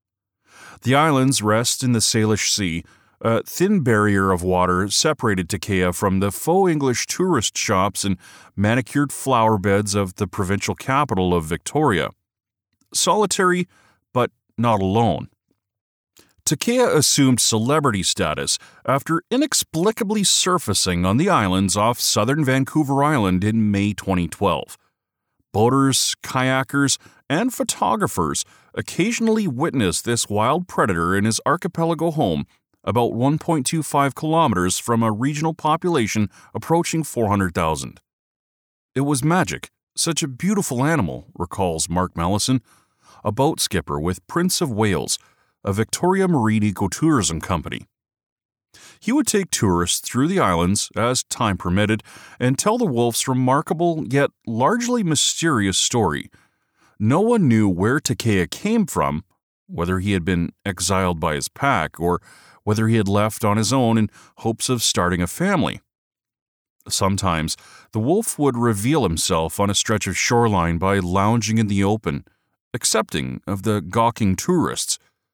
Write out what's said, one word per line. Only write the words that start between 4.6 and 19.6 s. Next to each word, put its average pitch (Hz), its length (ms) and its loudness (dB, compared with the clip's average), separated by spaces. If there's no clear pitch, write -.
separated 101 600 -2
Takea 92 460 0
from 95 260 0
the 98 120 0
faux 180 380 0
English 139 360 0
tourist 175 500 0
shops 98 480 0
and 95 120 -2
manicured 123 560 0
flower 113 460 2
beds 101 360 0
of 98 220 -2
the 104 100 -4
provincial 98 480 -4
capital 110 600 0
of 85 100 0
Victoria. 85 640 -2
Solitary, 180 760 2
but 123 180 0
not 113 220 2
alone. 95 480 2
Takea 240 500 2
assumed 131 420 4
celebrity 117 640 0
status 73 560 -2
after 147 460 -2
inexplicably 214 920 0